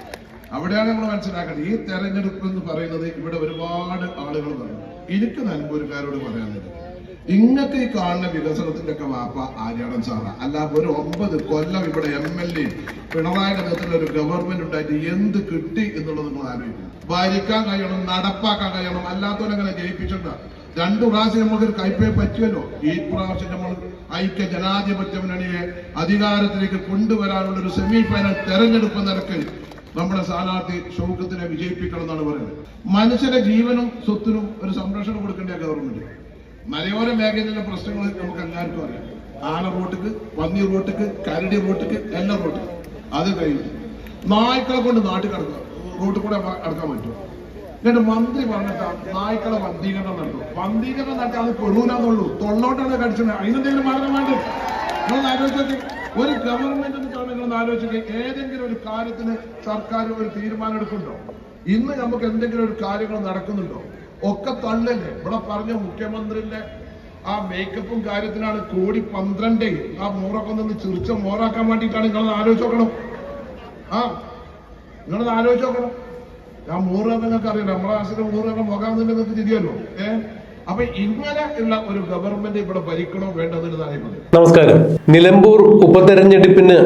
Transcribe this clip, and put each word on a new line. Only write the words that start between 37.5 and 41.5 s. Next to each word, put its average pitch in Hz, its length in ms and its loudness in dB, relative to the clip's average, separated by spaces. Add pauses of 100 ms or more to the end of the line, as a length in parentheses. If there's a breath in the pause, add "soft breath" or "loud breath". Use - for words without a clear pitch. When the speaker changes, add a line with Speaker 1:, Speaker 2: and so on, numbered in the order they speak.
Speaker 1:
പ്രശ്നങ്ങൾ 202 360 -6 (160)
നമുക്ക് 180 240 -8
എല്ലാവർക്കും 165 400 -6
അറിയാം. - 200 -10 (480)
ആന 170 120 -2 (120)
റോട്ടിക്ക്, 185 340 -4 (280)
പന്നി 180 240 0 (100)
റോട്ടിക്ക്, 196 340 -2 (200)
കരടി 185 300 0 (100)